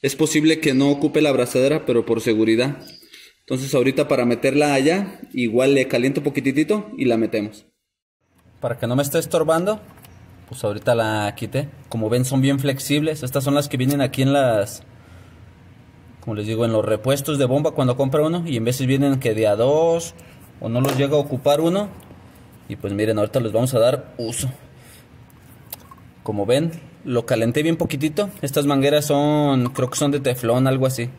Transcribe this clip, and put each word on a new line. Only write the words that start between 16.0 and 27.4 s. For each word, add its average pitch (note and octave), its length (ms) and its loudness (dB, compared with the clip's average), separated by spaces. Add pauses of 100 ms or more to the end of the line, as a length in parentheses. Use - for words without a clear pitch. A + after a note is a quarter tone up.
como A2+ 120 -8
les G#2 140 -6
digo, A2+ 180 -2
en A2+ 60 0
los G#2+ 120 2
repuestos C#3 540 0
de C#3 80 2
bomba C#3+ 260 0
cuando B2+ 240 0
compra C#3+ 280 0
uno. E3+ 240 -2
Y C#3 100 -2
en A2+ 80 -2
veces B2+ 220 0
vienen C3+ 320 2
que A#2+ 160 0
de A2 100 2
a G#2 100 4
dos D#3+ 600 2 (440)
o A2+ 100 -8
no A#2+ 120 0
los C3+ 160 0
llega C#3 180 0
a D3 40 4
ocupar C#3+ 420 0
uno. F#3 280 0 (800)
Y - 100 -10
pues G2+ 160 -6
miren, G#2+ 260 0
ahorita G#2+ 220 0
les A2+ 100 -4
vamos B2+ 240 0
a A#2 40 4
dar B2 380 0
uso. A#2+ 340 -6 (1700)
Como G2+ 240 -4
ven, D3 240 0 (320)
lo A#2+ 240 -4
calenté A#2+ 340 0